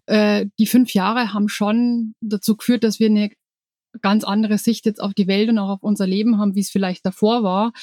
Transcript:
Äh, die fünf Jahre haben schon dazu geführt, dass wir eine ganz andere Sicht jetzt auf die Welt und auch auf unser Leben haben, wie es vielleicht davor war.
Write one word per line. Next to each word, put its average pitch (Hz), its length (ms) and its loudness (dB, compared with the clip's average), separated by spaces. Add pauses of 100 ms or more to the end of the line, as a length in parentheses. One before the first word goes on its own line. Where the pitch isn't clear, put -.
Äh, 208 420 0 (120)
die 220 60 4
fünf 247 280 2
Jahre 208 400 0
haben 208 140 0
schon 226 720 -2
dazu 214 380 -2
geführt, 240 260 0
dass 220 160 0
wir 220 80 4
eine 208 240 2 (680)
ganz 208 240 2
andere 208 320 0
Sicht - 280 -2
jetzt 214 160 -2
auf 196 120 -4
die 190 140 0
Welt 202 220 2
und 226 100 2
auch 196 100 -2
auf 196 140 -6
unser 208 240 0
Leben 214 320 2
haben, 202 160 0
wie 202 40 2
es 190 100 -2
vielleicht 185 360 -2
davor 214 380 0
war. 202 280 0 (120)